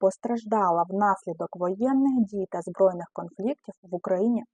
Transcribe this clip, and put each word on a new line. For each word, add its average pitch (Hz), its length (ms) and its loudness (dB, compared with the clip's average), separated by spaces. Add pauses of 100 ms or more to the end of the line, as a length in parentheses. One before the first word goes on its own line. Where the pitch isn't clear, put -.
постраждала 202 880 2
внаслідок 185 680 -2
воєнних 247 680 2
дій 196 260 -6
та 175 100 -6
збройних 180 520 0
конфліктів 190 680 -6
в 175 120 -12
Україні, 196 600 0